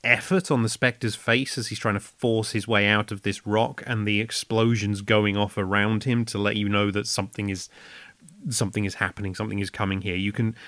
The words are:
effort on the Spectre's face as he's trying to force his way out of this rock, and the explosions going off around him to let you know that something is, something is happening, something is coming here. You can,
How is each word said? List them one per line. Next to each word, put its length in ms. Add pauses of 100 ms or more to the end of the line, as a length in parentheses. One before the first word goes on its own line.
effort 460
on 120
the 60
Spectre's 480
face 400
as 120
he's 100
trying 160
to 60
force 520
his 160
way 180
out 240
of 120
this 240
rock, 400
and 200
the 140
explosions 800
going 340
off 220
around 480
him 220
to 100
let 200
you 120
know 220
that 160
something 420
is, 220 (800)
something 340
is 120
happening, 380
something 240
is 120
coming 320
here. 120
You 160
can, 240 (140)